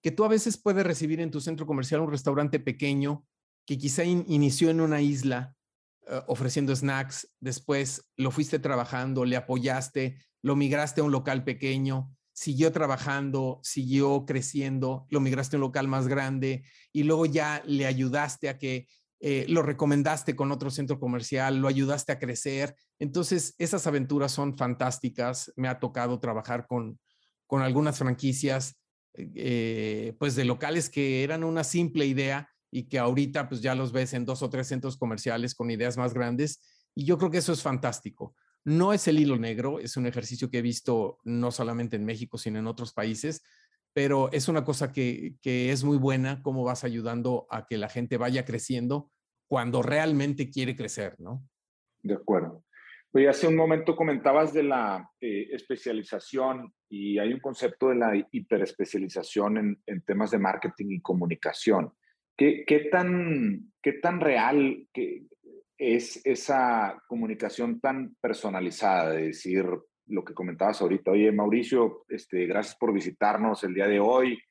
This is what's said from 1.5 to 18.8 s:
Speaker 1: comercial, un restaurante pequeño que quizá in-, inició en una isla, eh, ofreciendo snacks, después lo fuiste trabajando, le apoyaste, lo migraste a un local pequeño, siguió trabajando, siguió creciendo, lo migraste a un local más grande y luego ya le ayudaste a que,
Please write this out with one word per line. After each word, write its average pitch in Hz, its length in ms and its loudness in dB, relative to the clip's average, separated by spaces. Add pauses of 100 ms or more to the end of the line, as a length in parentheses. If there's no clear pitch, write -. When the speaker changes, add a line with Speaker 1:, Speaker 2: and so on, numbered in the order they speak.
Speaker 1:
comercial, 143 340 0
un 156 100 0
restaurante 147 500 0
pequeño 139 680 -2 (400)
que 135 120 -4
quizá 139 260 0
in-, 175 240 2
inició 147 420 6
en 165 100 4
una 156 220 2
isla, 131 520 0 (520)
eh, 131 200 -6
ofreciendo 135 480 0
snacks, 135 680 -4
después 135 760 -4
lo 135 140 0
fuiste 147 280 -2
trabajando, 127 680 -2
le 123 120 2
apoyaste, 131 840 -4 (240)
lo 139 140 0
migraste 143 460 0
a - 20 2
un 147 80 2
local 135 320 -2
pequeño, 135 720 -4 (180)
siguió 156 400 0
trabajando, 139 880 -2
siguió 139 640 2
creciendo, 131 840 -2
lo 147 100 2
migraste 135 360 0
a - 20 2
un 139 40 2
local 135 260 -2
más 131 200 0
grande 135 560 -2 (280)
y 147 100 0
luego 160 240 4
ya 151 400 0
le 139 200 0
ayudaste 131 600 0
a 135 100 -6
que, 131 280 -6 (360)